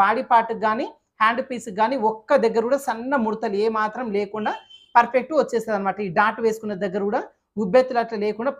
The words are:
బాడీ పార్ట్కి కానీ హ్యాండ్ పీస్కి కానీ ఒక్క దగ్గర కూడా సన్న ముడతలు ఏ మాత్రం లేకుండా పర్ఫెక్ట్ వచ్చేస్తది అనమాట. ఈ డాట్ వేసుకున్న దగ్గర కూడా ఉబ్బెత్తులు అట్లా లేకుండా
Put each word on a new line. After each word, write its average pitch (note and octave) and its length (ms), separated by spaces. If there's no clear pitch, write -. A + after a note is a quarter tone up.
బాడీ G#3+ 300
పార్ట్కి A3+ 360
కానీ A3+ 200
హ్యాండ్ A#3 260
పీస్కి A#3+ 320
కానీ A#3 160
ఒక్క B3 340
దగ్గర A3+ 240
కూడా C4+ 180
సన్న B3 380
ముడతలు G#3+ 400
ఏ - 20
మాత్రం A3 260
లేకుండా G#3 340
పర్ఫెక్ట్ A#3+ 460
వచ్చేస్తది A3+ 380
అనమాట. G3 280
ఈ - 20
డాట్ G#3+ 260
వేసుకున్న A3 300
దగ్గర G3 240
కూడా A#3+ 120
ఉబ్బెత్తులు B3 400
అట్లా A3+ 220
లేకుండా A3 360